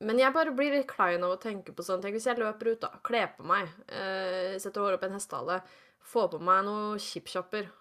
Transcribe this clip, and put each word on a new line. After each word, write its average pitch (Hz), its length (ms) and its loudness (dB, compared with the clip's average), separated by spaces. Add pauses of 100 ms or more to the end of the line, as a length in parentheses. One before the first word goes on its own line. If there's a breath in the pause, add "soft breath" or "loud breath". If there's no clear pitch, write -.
men 220 180 2
jeg 262 140 6
bare 320 220 2
blir 285 160 4
litt 277 160 2
klein 180 360 2
av 180 120 2
å 185 60 -8
tenke 202 340 -8
på 175 80 -8
sånn. 185 180 -2
Tenk 202 140 -4
hvis 226 140 -2
jeg 240 80 0
løper 220 360 0
ut 226 80 -4
da, - 100 -4 (120)
kler 226 320 0
på - 80 -16
meg, 185 240 0 (220)
eh, 190 720 -4
setter 202 220 -6
håret 190 180 2
opp - 40 -4
i 190 40 0
en 196 120 -6
hestehale, 165 420 -4 (380 loud breath)
får 208 320 2
på 156 80 -6
meg 185 240 6
noe 208 360 -2
chipchopper 190 680 -6 (140)